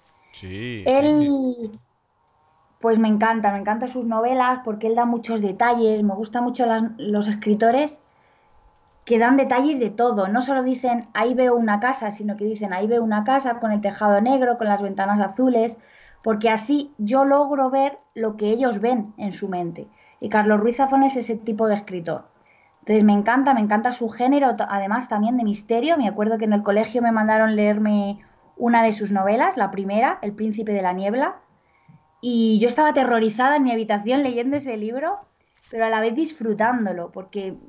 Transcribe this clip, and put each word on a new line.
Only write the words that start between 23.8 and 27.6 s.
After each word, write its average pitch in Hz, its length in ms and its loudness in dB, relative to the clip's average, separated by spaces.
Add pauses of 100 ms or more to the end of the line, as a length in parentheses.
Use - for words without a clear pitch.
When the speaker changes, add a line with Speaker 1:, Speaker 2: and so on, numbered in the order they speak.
Speaker 2:
su 226 160 -6
género, 254 460 2
ta-, 208 140 -4
además 202 400 -4
también 220 280 0
de 233 60 -2
misterio. 233 540 0
Me 233 100 0
acuerdo 214 300 -2
que 220 80 -4
en 214 80 2
el 202 100 2
colegio 214 380 0
me 233 100 2
mandaron 220 440 2
leerme 208 640 0 (380)